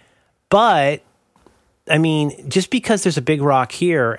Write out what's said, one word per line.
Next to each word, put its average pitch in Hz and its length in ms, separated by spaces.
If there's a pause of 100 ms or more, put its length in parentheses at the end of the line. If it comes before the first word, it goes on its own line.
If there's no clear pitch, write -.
(500)
But, 165 520 (880)
I 156 80
mean, 151 520
just 185 200
because 226 340
there's 170 140
a 143 40
big 147 200
rock 135 300
here 151 480